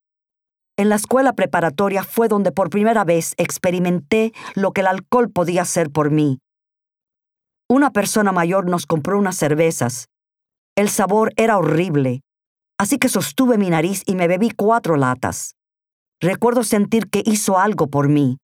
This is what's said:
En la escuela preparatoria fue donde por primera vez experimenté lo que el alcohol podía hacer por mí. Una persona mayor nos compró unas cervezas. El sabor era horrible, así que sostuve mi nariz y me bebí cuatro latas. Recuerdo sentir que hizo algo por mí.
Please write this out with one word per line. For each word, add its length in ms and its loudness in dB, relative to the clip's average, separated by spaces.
En 120 0
la 80 2
escuela 380 0
preparatoria 680 -2
fue 260 -2
donde 240 0
por 180 -2
primera 340 0
vez 320 -2
experimenté 960 -2
lo 180 -2
que 80 -4
el 80 0
alcohol 420 0
podía 320 -2
hacer 280 -2
por 200 0
mí. 280 2
Una 240 4
persona 400 0
mayor 360 0
nos 180 -2
compró 320 -2
unas 180 -2
cervezas. 720 0
El 120 2
sabor 480 0
era 220 2
horrible, 640 0
así 200 0
que 100 0
sostuve 500 0
mi 120 0
nariz 360 0
y 80 -2
me 140 0
bebí 220 0
cuatro 460 0
latas. 580 -2
Recuerdo 420 0
sentir 480 0
que 160 -2
hizo 320 0
algo 300 0
por 200 0
mí. 360 2